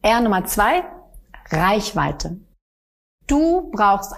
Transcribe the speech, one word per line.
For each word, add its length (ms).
R 180
Nummer 240
zwei, 400
Reichweite. 840
Du 440
brauchst 480